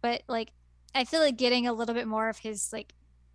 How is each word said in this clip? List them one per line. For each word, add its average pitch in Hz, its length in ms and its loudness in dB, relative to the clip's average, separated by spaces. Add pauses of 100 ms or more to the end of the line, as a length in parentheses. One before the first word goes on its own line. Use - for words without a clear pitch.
But, 240 280 0
like, 226 240 -4 (420)
I 262 100 0
feel 320 160 0
like 277 160 6
getting 247 300 4
a 247 60 2
little 226 220 -2
bit 240 120 -2
more 220 220 0
of 220 100 -4
his, 220 340 -6
like, 226 220 -10 (400)